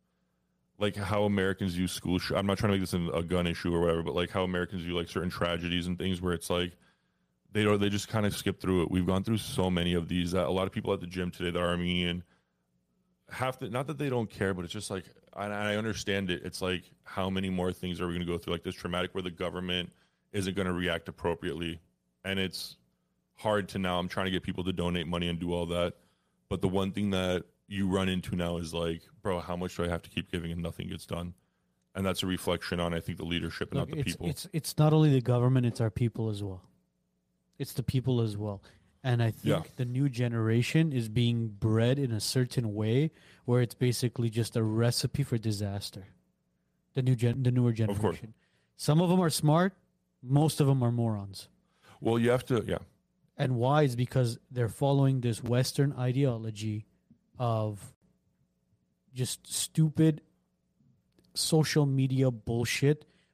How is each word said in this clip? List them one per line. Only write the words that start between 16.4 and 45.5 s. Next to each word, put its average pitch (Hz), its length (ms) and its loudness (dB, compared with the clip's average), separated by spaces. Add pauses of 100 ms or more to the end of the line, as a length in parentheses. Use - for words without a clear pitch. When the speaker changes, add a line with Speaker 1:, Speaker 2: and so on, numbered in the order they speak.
Speaker 1:
It's - 160 -8
like, 92 220 -2 (200)
how 95 260 -4
many 95 200 -2
more 90 240 -2
things 87 280 -6
are 90 60 -2
we 85 60 -4
gonna 87 120 -4
go 85 120 -2
through 85 160 -4
like 85 100 -6
this 90 120 -6
traumatic 90 400 -4
where 95 80 -6
the 90 80 -8
government 90 600 -6 (400)
isn't 95 240 -2
gonna 90 180 0
react 87 360 -2
appropriately? 85 720 -4 (440)
And 95 160 -2
it's - 360 -4 (600)
hard 104 340 0
to 104 100 -4
now, 90 200 0
I'm 90 80 -2
trying 95 180 -2
to 95 60 -2
get 92 120 -2
people 90 220 -4
to 92 80 -2
donate 87 340 -2
money 87 200 -2
and 85 120 -2
do 87 140 -4
all 87 140 -2
that. 87 260 -2 (560)
But 92 120 -4
the 98 60 0
one 95 240 0
thing 98 200 -2
that 90 340 0 (220)
you 98 200 -2
run 95 220 2
into 92 260 -2
now 85 220 0
is 82 180 -6
like, 85 260 -2 (220)
"Bro, 92 180 0
how 87 140 -6
much 90 220 -6
do 87 80 0
I - 20 -2
have 85 160 -2
to - 60 -18
keep - 220 -8
giving 82 200 -4
and 85 100 -6
nothing 85 280 -8
gets 82 180 -10
done?" 87 260 -6 (600)
And 95 100 0
that's 92 160 0
a 98 60 0
reflection 90 520 0
on, 85 140 0
I 82 60 -2
think, 85 180 -8
the - 80 -6
leadership 85 460 -4
and 90 80 0
Speaker 2:
Look, 87 100 -4
Speaker 1:
not - 60 -6
the 151 60 -2
Speaker 2:
it's, 90 100 -4
Speaker 1:
people. 85 180 -6
Speaker 2:
it's, - 240 -6
it's - 240 -6
not 151 160 6
only 156 180 6
the 135 100 4
government, 123 440 4
it's 117 160 -2
our 113 100 2
people 113 380 -2
as 101 140 -6
well. 95 200 -10 (960)
It's 135 140 -8
the 127 100 -4
people 123 380 0
as 110 160 -2
well. 104 260 -8 (400)
And 120 180 2
I 113 120 2 (100)
Speaker 1:
Yeah. 151 180 2
Speaker 2:
think - 140 -14
the 127 100 -4
new 131 240 0
generation 120 840 2
is 120 160 -2
being 117 400 2
bred 110 500 2
in 131 120 -2
a 107 100 -2
certain 123 520 -2
way 113 380 2 (340)
where 123 160 4
it's 117 140 0
basically 120 540 0
just 110 260 -2
a 117 80 2
recipe 117 600 0
for 123 140 -2
disaster. 101 720 -6 (840)